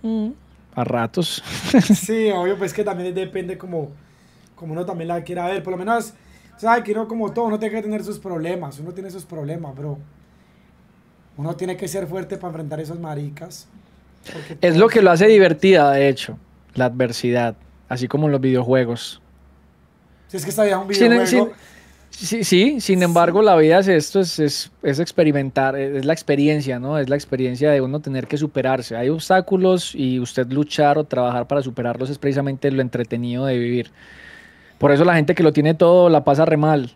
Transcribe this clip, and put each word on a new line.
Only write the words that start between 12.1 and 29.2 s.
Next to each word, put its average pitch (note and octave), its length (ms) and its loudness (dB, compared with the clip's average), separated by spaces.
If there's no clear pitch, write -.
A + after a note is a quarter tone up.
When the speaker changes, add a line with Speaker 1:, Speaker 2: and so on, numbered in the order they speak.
Speaker 2:
pa F3+ 120 -12
enfrentar D#3 320 -10
esos D#3 200 -12
maricas, D3+ 680 -12
porque D#3 280 -14
Speaker 1:
Es E3+ 140 4
lo E3+ 80 6
Speaker 2:
todos A3+ 100 6
Speaker 1:
que A3+ 100 6
lo F#3 80 8
hace F3 160 6
divertida, F#3 680 6
de C#3 160 4
hecho, - 280 -4
la B2+ 120 0
adversidad, A#2+ 680 -2
así B2 200 -6
como D3+ 180 0
en D3 60 2
los C#3 80 0
videojuegos. B2+ 800 0
Speaker 2:
Si - 80 -12
es D3+ 80 -8
que D#3 60 -8
esta G#3+ 140 0
vida G3 120 2
es F#3+ 100 -6
un G3+ 80 -4
Speaker 1:
Sin, A3+ 160 6
Speaker 2:
videojuego. A#3 400 2
Speaker 1:
sin, - 180 -12
sí, A3 160 -4
sí, A3 360 2
sin F#3+ 180 0
Speaker 2:
Sí. F3+ 60 2
Speaker 1:
embargo, E3+ 380 4
la G3 140 6
vida D#3+ 220 6
es G3 100 2
esto, F3+ 320 2
es, F3 180 -4
es, D3 320 -2
es C#3 160 -2
experimentar, C#3 760 0
es, C#3 200 -4
es C3+ 80 -4
la D3+ 80 0
experiencia, C#3+ 680 0
¿no? C#3 200 -4
Es C3+ 100 -2
la C#3 80 0
experiencia C3 540 -2
de C#3 100 4
uno C3+ 200 -4
tener C3 260 -8
que D3+ 100 -6
superarse. C3 600 -2
Hay A#2+ 120 -2
obstáculos F#3 840 0